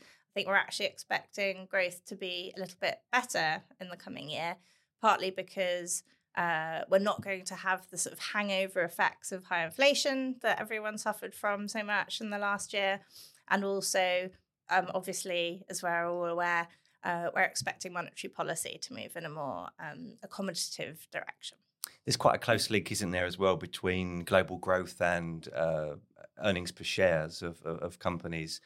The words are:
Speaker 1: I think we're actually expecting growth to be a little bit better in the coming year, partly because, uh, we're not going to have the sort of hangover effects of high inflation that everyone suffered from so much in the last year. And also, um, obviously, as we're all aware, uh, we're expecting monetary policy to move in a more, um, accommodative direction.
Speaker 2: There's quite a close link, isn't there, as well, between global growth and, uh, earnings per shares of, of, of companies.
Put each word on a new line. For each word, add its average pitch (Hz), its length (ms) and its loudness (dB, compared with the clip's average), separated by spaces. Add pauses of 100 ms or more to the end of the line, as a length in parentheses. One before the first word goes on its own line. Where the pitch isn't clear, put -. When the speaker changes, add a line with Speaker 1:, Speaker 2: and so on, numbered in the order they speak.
Speaker 1:
I - 320 -20
think 202 140 -2
we're 196 60 4
actually - 320 2
expecting - 840 -4
growth 180 380 0
to 208 60 -10
be 185 400 -8
a - 60 -8
little - 180 -10
bit 180 200 -2 (120)
better 170 520 0 (180)
in 185 80 -12
the 175 80 -12
coming - 320 -12
year, 165 280 -4 (440)
partly 190 300 4
because, 180 720 -4 (320)
uh, 160 540 0
we're 190 100 8
not 202 240 2
going 190 220 -4
to 185 100 -8
have 185 360 0
the 185 80 -10
sort - 160 -2
of - 40 -14
hangover 190 640 0
effects - 520 0
of 185 120 -8
high 170 220 0
inflation 269 720 4
that 220 180 2
everyone 214 380 -4
suffered 202 380 -4
from 208 340 -2
so 214 140 -4
much 208 400 -2
in 214 80 -6
the 202 80 -2
last 202 340 -2
year. 196 280 2 (480)
And 196 140 4
also, 190 680 2 (400)
um, 185 240 6
obviously, 180 720 -2
as 180 140 -6
we're 170 260 0
all 175 160 0
aware, 170 440 2 (360)
uh, 175 300 0
we're 190 80 4
expecting - 500 -2
monetary 175 380 -8
policy - 500 -4
to - 140 -12
move - 200 -10
in 165 120 -8
a - 20 -6
more, 135 400 -6 (100)
um, - 380 -12 (100)
accommodative 170 760 -6 (100)
direction. - 480 -10 (480)
Speaker 2:
There's 127 100 2
quite - 200 6
a - 20 2
close - 320 2
link, 101 200 2
isn't 101 200 -2
there, 90 160 2
as 87 120 -4
well, 95 200 6
between 90 640 -2
global 92 320 4
growth 90 460 0
and, 85 520 0
uh, 78 420 0 (460)
earnings 90 300 0
per - 100 -14
shares 82 600 4
of, 85 200 -6
of, 82 180 -4
of 87 180 -6
companies. 82 680 -2